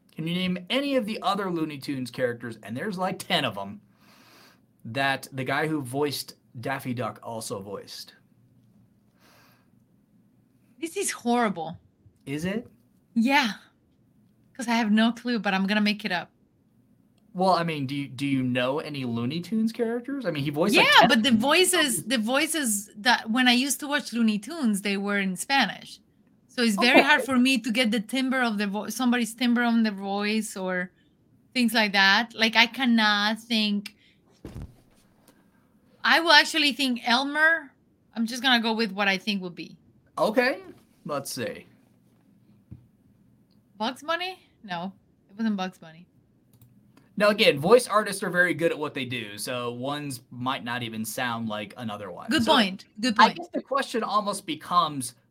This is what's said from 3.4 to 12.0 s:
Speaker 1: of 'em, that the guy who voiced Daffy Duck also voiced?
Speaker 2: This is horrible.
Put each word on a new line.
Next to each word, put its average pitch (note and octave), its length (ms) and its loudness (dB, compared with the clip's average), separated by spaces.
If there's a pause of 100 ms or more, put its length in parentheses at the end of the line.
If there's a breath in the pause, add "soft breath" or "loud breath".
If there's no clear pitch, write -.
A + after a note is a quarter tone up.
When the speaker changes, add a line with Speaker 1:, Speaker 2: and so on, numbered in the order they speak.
Speaker 1:
of G2+ 120 -4
'em, G2 240 -10 (1040 soft breath)
that C3+ 480 -2
the C3 100 -6
guy C#3 240 -2
who D#3 140 -2
voiced C#3 540 -4 (240)
Daffy C3+ 340 -6
Duck A2+ 280 -6
also A2+ 380 -10
voiced? - 540 -14 (2750 soft breath)
Speaker 2:
This D#4+ 160 -10
is G4+ 160 -2
horrible. G3 680 -2 (480)